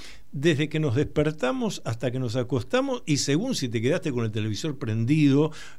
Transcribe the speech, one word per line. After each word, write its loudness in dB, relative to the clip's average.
desde 2
que -2
nos 2
despertamos 0
hasta -2
que -4
nos -2
acostamos, 0
y 2
según 0
si -2
te -2
quedaste 0
con 0
el -2
televisor -2
prendido, 4